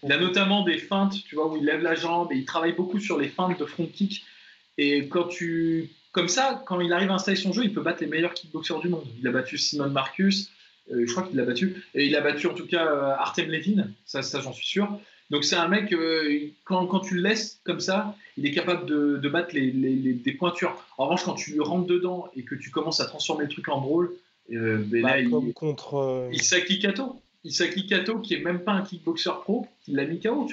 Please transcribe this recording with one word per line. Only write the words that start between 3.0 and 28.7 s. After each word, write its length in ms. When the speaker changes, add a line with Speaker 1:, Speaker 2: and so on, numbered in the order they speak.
Speaker 1:
les 100
feintes 320
de 60
front 220
kick. 360
Et 300
quand 160
tu, 680
comme 160
ça, 400
quand 140
il 120
arrive 160
à 60
installer 220
son 160
jeu, 100
il 100
peut 80
battre 200
les 60
meilleurs 280
kickboxers 460
du 80
monde. 180
Il 80
a 40
battu 260
Simon 320
Marcus, 600
euh, 160
je 40
crois 120
qu'il 140
l'a 80
battu, 380
et 100
il 100
a 60
battu 240
en 80
tout 140
cas, 180
euh, 320
Artem 320
Levin, 380
ça, 160
ça 200
j'en 120
suis 140
sûr. 320
Donc 120
c'est 120
un 120
mec, 240
euh, 480
quand, 200
quand 140
tu 160
le 80
laisses 400
comme 160
ça, 360
il 80
est 60
capable 340
de, 320
de 120
battre 260
les, 160
les, 240
les, 180
des 200
pointures. 420
En 60
revanche, 180
quand 100
tu 200
lui 80
rentres 260
dedans 480
et 80
que 100
tu 160
commences 300
à 60
transformer 400
le 40
truc 200
en 120
brawl, 300
euh, 320
ben 160
Speaker 2:
Bah, 180
Speaker 1:
là, 80
Speaker 2:
comme 200
Speaker 1:
il, 80
Speaker 2:
contre, 400
euh, 360
Speaker 1:
Isaki 460
Kato. 420
Isaki 440
Kato, 320
qui 160
est 80
même 160
pas 140